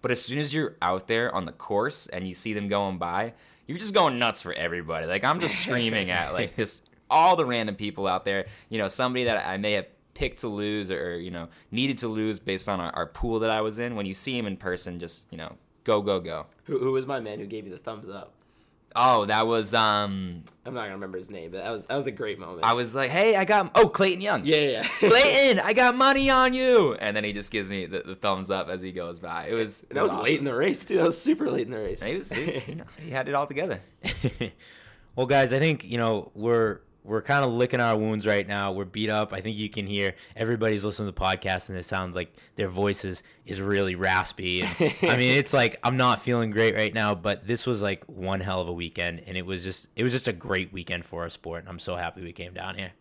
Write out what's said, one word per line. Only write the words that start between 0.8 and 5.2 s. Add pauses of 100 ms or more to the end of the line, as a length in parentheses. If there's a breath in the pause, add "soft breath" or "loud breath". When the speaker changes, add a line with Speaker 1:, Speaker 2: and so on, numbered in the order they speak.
Speaker 1:
out
there
on
the
course
and
you
see
them
going
by, (340 soft breath)
you're
just
going
nuts
for
everybody.
Like,